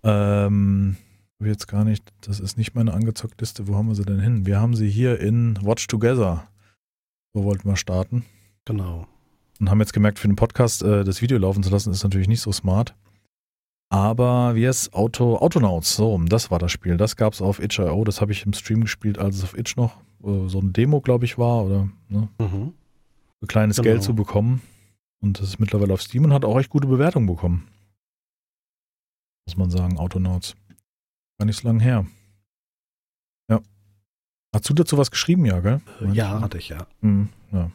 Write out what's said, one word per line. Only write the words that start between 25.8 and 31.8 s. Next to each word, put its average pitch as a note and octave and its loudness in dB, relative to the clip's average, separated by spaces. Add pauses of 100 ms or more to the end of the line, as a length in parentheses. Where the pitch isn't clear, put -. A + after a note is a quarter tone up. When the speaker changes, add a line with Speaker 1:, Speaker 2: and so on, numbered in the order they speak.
Speaker 1:
auf F#2+ 0
Steam C3 0
und D3 4
hat C3+ 2
auch A2+ 2
echt C3+ -2
gute C#3 0
Bewertungen C3 2
bekommen. F2 -2 (1800)
Muss E2+ -8
man F2+ 0
sagen, F2+ -2
Autonauts. F2+ -4 (840)
Gar G#2 -4
nicht G#2+ -2
so A#2+ -4
lange A2+ 4